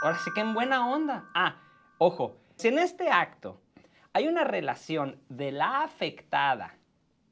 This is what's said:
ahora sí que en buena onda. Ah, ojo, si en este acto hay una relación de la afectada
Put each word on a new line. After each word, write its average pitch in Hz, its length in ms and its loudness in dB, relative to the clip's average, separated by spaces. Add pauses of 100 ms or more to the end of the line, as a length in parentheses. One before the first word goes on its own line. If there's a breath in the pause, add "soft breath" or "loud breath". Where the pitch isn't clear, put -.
ahora 160 200 2
sí 170 120 -6
que 214 60 0
en 220 120 0
buena 247 360 0
onda. 277 360 -2 (100)
Ah, 170 240 0 (380 soft breath)
ojo, - 400 2 (180 soft breath)
si - 140 0
en 277 100 2
este 349 300 0
acto 160 500 0 (540 soft breath)
hay 247 140 4
una 339 160 2
relación 147 760 -2 (100)
de 135 220 -6
la 208 320 0
afectada 143 920 -4 (560)